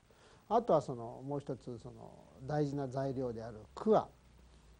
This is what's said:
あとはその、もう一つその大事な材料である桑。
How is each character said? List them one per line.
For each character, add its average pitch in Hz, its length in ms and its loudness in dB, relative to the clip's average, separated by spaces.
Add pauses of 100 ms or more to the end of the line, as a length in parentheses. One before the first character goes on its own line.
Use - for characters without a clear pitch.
(480)
あ 233 140 4
と 214 120 4
は 147 80 6
そ 135 140 -6
の、 120 300 -10
も 143 120 -2
う - 20 -2
一 135 160 -6
つ 120 220 -10
そ - 140 -14
の 113 200 -16 (360)
大 147 180 2
事 139 100 -4
な 139 120 -2
材 135 260 -2
料 123 200 -2
で 110 100 -6
あ 117 80 -10
る 107 60 -14 (180)
桑。 202 320 6 (720)